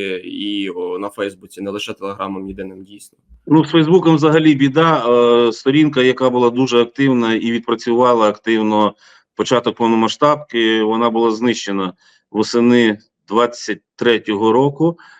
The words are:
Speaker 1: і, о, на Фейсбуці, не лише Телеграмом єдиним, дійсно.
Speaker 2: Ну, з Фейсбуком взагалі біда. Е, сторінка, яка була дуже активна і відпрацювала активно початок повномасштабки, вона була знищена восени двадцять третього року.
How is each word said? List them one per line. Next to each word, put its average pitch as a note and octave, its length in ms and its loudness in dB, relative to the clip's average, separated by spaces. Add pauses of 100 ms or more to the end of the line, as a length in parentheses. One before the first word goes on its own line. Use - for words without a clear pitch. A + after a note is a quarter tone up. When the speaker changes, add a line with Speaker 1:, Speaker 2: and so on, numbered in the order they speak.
(260)
Speaker 1:
і, G2 440 -8
о, F2+ 300 -8
на G2+ 100 -8
Фейсбуці, G2 520 -12
не G2 100 -10
лише G#2 220 -10
Телеграмом G2 540 -10
єдиним, F#2+ 360 -14
дійсно. G2+ 340 -20 (300)
Speaker 2:
Ну, D3+ 180 4
з - 40 -14
Фейсбуком D#3+ 460 4
взагалі D#3 400 4
біда. C#3 500 0 (420)
Е, A2+ 40 0
сторінка, C#3+ 500 0
яка B2+ 280 2
була B2 200 2
дуже A#2+ 320 2
активна A#2+ 520 0
і A2+ 180 -2
відпрацювала A#2 800 0
активно G#2+ 640 0 (420)
початок A#2 400 -2
повномасштабки, A2+ 1080 0
вона A2+ 260 0
була A2+ 220 0
знищена G2+ 640 -4 (380)
восени A#2 640 2 (300)
двадцять A2+ 540 -4 (140)
третього A2 560 0
року. C#3+ 460 0 (220)